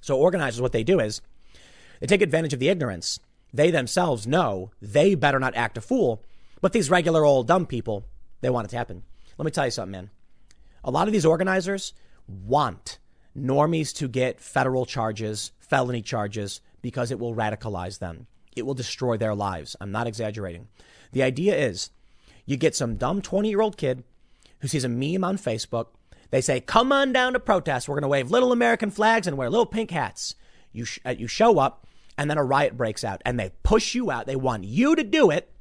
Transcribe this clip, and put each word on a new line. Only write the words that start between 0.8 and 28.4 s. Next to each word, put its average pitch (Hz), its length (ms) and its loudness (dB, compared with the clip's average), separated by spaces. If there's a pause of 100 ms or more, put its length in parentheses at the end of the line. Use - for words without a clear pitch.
do 175 160 4
is 107 220 -2 (800)
they 143 60 -8
take 185 160 4
advantage 160 320 0
of 123 40 -6
the 135 120 2
ignorance. 120 500 -2 (320)
They 151 200 4
themselves 131 560 0
know 110 420 0 (100)
they 147 360 4
better 139 240 2
not 131 160 -2
act 131 200 -2
a 113 40 -8
fool, 151 420 0 (380)
but 180 120 2
these 196 160 2
regular 165 360 4
old 135 240 6
dumb 175 180 4
people, 107 380 -6 (380)
they 127 60 0
want 120 200 -2
it - 20 -12
to 117 60 -8
happen. 104 260 -8 (360)
Let 156 60 -6
me 156 60 -2
tell 147 140 -2
you 123 80 -2
something, 95 180 -8
man. 95 200 -12 (760)
A 131 80 -4
lot 165 160 2
of 214 40 0
these 180 140 2
organizers 185 680 0 (360)
want 101 720 -2 (360)
normies 147 600 0
to 143 100 -4
get 127 340 -2
federal 131 460 0
charges, 110 720 -4
felony 123 420 0
charges, 104 600 -6 (200)
because 120 300 -6
it 127 80 -6
will 117 160 -6
radicalize 104 640 -4
them. 85 300 -12 (260)
It 117 120 -6
will 135 80 -4
destroy 123 420 -2
their 107 180 0
lives. 95 460 -4
I'm 98 100 -10
not 113 160 -4
exaggerating. 104 600 -8 (420)
The 131 140 0
idea 151 320 2
is 127 340 -2 (560)
you 143 100 -2
get 147 200 2
some 117 220 -4
dumb 151 220 -2
twenty-year-old 208 560 0
kid 127 280 -4 (560)
who 139 80 -6
sees 135 160 -2
a 127 40 -2
meme 147 360 -2
on 190 140 -2
Facebook. 113 500 -4 (420)
They 131 100 2
say, 127 200 0
"Come 247 320 2
on 277 200 4
down 254 200 2
to 254 80 -2
protest. 165 480 0
We're 143 80 -2
gonna 143 100 -2
wave 139 240 0
little 247 220 4